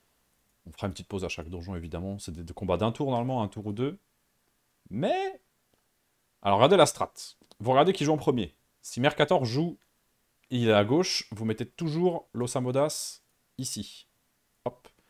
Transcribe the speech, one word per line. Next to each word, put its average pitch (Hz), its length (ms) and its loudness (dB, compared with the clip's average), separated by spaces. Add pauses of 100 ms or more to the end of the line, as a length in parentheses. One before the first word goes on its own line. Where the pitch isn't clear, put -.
(640)
On 87 60 -18
fera - 160 -8
une 95 60 -6
petite - 160 -16
pause 95 160 -4
à 85 40 -6
chaque 80 200 -10
donjon, 90 260 -10
évidemment. 87 420 -8
C'est 98 140 -12
des, 85 140 -12
des 82 80 -12
combats 90 240 0
d'un 110 160 0
tour, 139 160 -2
normalement, 123 340 0
un 101 60 -4
tour 104 180 -10
ou 107 60 -4
deux. 139 260 -4 (880)
Mais, 349 520 -2 (1000)
alors, 101 180 2
regardez 156 180 8
la 156 80 8
strat. - 260 -2 (480)
Vous 117 120 0
regardez 147 200 6
qui 170 140 -2
joue 156 80 4
en 151 40 2
premier. 127 380 -2 (260)
Si - 200 -8
Mercator 147 420 2
joue, 135 340 -2 (720)
il 117 200 2
est 110 40 6
à 104 120 6
gauche, 156 460 0
vous 110 120 -8
mettez 113 220 -4
toujours 170 640 -2
l'Osamodas 127 920 -2 (360)
ici. - 500 -10 (560)
Hop. - 240 -8 (220)